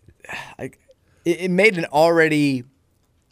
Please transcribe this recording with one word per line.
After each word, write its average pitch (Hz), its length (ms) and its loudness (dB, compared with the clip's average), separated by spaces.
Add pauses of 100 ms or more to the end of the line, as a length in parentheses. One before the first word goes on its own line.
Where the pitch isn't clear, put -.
(580)
like, - 220 -16 (460)
it, 165 160 -2
it 185 100 -4
made 196 260 2
an 165 80 -6
already 151 800 2 (680)